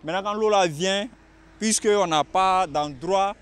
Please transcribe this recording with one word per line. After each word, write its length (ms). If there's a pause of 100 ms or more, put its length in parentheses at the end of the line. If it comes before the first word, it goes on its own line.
Maintenant, 280
quand 20
l'eau 160
là 160
vient, 400 (540)
puisqu'on 480
n'a 160
pas 420
d'endroit 760